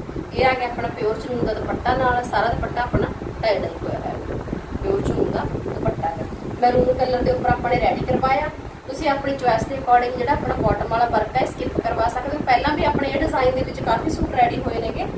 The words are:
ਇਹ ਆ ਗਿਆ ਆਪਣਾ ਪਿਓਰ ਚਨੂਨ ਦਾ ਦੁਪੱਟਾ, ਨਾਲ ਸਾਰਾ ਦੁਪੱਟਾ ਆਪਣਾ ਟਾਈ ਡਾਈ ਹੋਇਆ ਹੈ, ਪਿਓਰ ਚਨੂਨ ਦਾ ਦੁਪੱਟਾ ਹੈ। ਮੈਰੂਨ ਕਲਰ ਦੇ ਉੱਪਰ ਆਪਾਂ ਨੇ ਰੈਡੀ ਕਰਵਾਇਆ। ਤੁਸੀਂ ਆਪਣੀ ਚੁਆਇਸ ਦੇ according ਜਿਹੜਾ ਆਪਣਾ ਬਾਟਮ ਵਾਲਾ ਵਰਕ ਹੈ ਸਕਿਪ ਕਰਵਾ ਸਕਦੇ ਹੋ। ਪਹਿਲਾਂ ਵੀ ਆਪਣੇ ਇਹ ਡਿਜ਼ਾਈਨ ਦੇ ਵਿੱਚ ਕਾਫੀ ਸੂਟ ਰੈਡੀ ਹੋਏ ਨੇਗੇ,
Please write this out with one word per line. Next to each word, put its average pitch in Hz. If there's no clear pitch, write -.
ਇਹ 254
ਆ 262
ਗਿਆ 247
ਆਪਣਾ -
ਪਿਓਰ 214
ਚਨੂਨ 240
ਦਾ -
ਦੁਪੱਟਾ, -
ਨਾਲ 247
ਸਾਰਾ 220
ਦੁਪੱਟਾ 233
ਆਪਣਾ -
ਟਾਈ 208
ਡਾਈ -
ਹੋਇਆ -
ਹੈ, -
ਪਿਓਰ 98
ਚਨੂਨ -
ਦਾ -
ਦੁਪੱਟਾ -
ਹੈ। -
ਮੈਰੂਨ 254
ਕਲਰ 254
ਦੇ 247
ਉੱਪਰ 247
ਆਪਾਂ 247
ਨੇ 240
ਰੈਡੀ -
ਕਰਵਾਇਆ। 262
ਤੁਸੀਂ 277
ਆਪਣੀ 277
ਚੁਆਇਸ 247
ਦੇ 277
according 247
ਜਿਹੜਾ 247
ਆਪਣਾ 254
ਬਾਟਮ 208
ਵਾਲਾ 226
ਵਰਕ 220
ਹੈ 262
ਸਕਿਪ -
ਕਰਵਾ -
ਸਕਦੇ 277
ਹੋ। 302
ਪਹਿਲਾਂ 262
ਵੀ 349
ਆਪਣੇ 277
ਇਹ 277
ਡਿਜ਼ਾਈਨ 262
ਦੇ 262
ਵਿੱਚ -
ਕਾਫੀ -
ਸੂਟ -
ਰੈਡੀ -
ਹੋਏ 226
ਨੇਗੇ, -